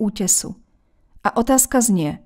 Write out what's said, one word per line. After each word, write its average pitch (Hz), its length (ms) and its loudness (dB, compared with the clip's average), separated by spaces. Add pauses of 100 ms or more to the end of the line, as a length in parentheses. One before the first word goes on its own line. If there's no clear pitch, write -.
útesu. - 560 -2 (640)
A - 160 -2
otázka 262 400 2
znie, 175 480 0